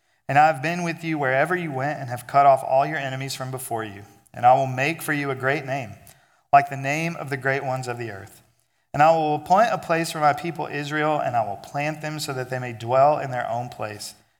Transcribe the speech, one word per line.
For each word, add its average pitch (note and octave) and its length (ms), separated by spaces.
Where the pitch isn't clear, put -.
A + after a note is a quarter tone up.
And C3+ 80
I D3+ 100
have D3+ 140
been F3 220
with E3 200
you D#3+ 140
wherever C#3+ 380
you E3+ 160
went C3+ 280
and C3 100
have A#2+ 180
cut C#3 180
off C3+ 180
all C3+ 220
your D#3 120
enemies C3+ 360
from C3 160
before A#2 340
you. G2+ 200
And A#2+ 120
I B2 80
will C3+ 140
make C#3+ 340
for D3+ 120
you C#3+ 180
a B2+ 40
great C3+ 300
name, B2+ 300
like C#3 160
the C3+ 80
name D#3 380
of C#3+ 140
the C#3 80
great C3+ 260
ones C3 240
of A#2+ 100
the A#2 140
earth. G2 320
And C#3+ 80
I D#3 100
will D#3 240
appoint F#3 360
a F3+ 60
place E3 340
for D#3+ 80
my D3 140
people E3 340
Israel, D3 520
and B2+ 160
I A2+ 100
will G2+ 120
plant D3+ 440
them D3+ 180
so D3 140
that B2+ 160
they C3 100
may B2 140
dwell C3 460
in C3+ 120
their B2 180
own B2 200
place G#2+ 460